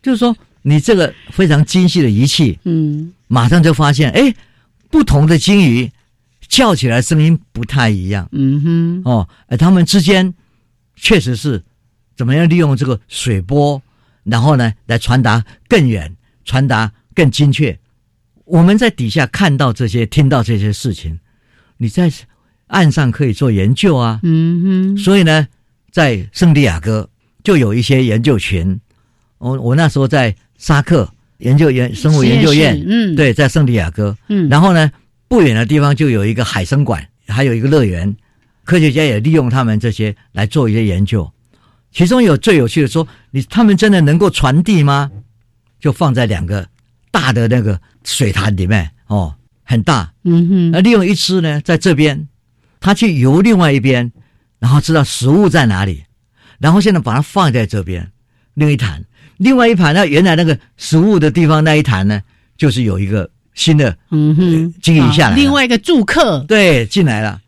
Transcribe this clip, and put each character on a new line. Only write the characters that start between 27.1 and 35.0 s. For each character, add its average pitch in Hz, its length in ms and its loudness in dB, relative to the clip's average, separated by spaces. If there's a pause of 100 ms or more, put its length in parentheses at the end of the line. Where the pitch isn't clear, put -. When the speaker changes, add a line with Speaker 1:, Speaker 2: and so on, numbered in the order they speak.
Speaker 1:
就 190 140 2
有 110 160 0
一 120 80 -2
些 131 220 0
研 117 180 0
究 127 180 0
群。 92 400 -4 (600)
我， 131 200 -6
我 120 160 -2
那 160 140 2
时 - 100 -4
候 135 80 0
在 117 260 -2 (240)
沙 143 240 0
克 143 260 0 (320)
研 131 180 0
究 156 120 4
院， 123 240 -2
生 156 220 0
物 135 80 2
研 - 180 2
究 156 120 2
院， 151 200 2
Speaker 2:
实 147 60 -2
验 - 0 -
室， 147 80 -10
嗯。 208 280 0
Speaker 1:
对， 139 180 2
在 139 160 0
圣 156 160 0
地 123 80 0
亚 87 180 -2
哥。 104 260 -4 (120)
Speaker 2:
嗯。 196 180 0
Speaker 1:
然 147 140 2
后 190 120 4
呢， 156 160 2 (380)